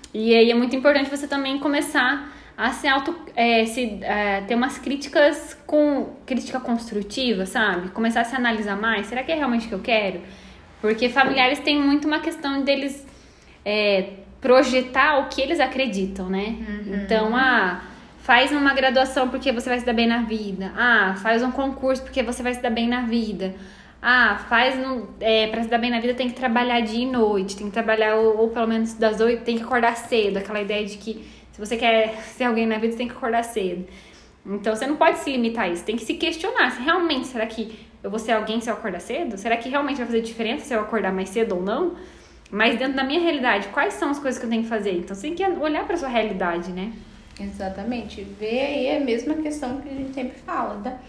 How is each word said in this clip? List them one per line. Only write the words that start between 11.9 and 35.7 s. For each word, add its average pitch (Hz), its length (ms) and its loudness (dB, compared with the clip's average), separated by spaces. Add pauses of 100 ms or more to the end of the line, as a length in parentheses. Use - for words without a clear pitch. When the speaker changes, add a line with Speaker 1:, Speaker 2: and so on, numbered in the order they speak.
Speaker 1:
uma 302 120 0
questão 285 440 -4
deles, 277 420 -2 (580)
é, 202 420 2 (360)
projetar 262 800 4
o 277 80 0
que - 140 -4
eles 302 180 0
acreditam, 196 720 0
né? 202 260 -2 (120)
Speaker 2:
Uhum. 208 360 -8
Speaker 1:
Então, 220 320 2
ah, 233 460 2 (420)
faz 254 280 6
uma 277 220 2
graduação 262 560 2
porque 262 220 -2
você 240 180 -4
vai 247 100 0
se 240 60 -6
dar 240 80 0
bem 233 140 4
na 233 140 2
vida. 202 560 -4
Ah, 214 440 4
faz 226 220 2
um 254 80 0
concurso 262 500 0
porque - 220 -2
você 247 180 -4
vai 247 120 -2
se 240 80 -6
dar 247 100 0
bem 233 160 0
na 247 140 0
vida. 208 520 -2 (480)
Ah, 233 480 4
faz 254 280 4
no, 262 320 -4 (100)
é, 220 280 4
pra 226 160 -2
se 220 60 -4
dar 233 100 2
bem 233 100 0
na 240 100 0
vida 247 140 0
tem 247 160 -2
que 240 60 -8
trabalhar 240 460 2
dia 220 220 -2
e - 20 0
noite, 208 520 2
tem 208 100 -8
que 196 60 -8
trabalhar 220 420 2
ou, 220 220 4
ou 226 120 4
pelo 226 180 0
menos 226 260 0
das 214 260 0
oito, 233 240 2
tem 233 140 -2
que 226 60 -4
acordar 233 340 2
cedo, 202 400 0
aquela 208 240 -4
ideia 208 240 -2
de 202 120 -10
que - 280 -10 (260)
se - 80 -20
você 214 180 -4
quer 226 440 4
ser - 220 -6
alguém 226 240 2
na 220 100 0
vida, 226 140 0
você 226 60 -6
tem 240 100 -4
que - 80 -10
acordar 233 280 0
cedo. 185 420 -4 (600)
Então, 202 300 -2
você 240 100 -4
não 294 100 0
pode 339 240 4
se 294 120 -4
limitar 226 340 0
a 180 40 0
isso, 170 140 -4